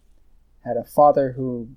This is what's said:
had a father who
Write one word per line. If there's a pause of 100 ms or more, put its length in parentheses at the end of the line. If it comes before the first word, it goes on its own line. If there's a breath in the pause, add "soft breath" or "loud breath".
(680)
had
a
father
who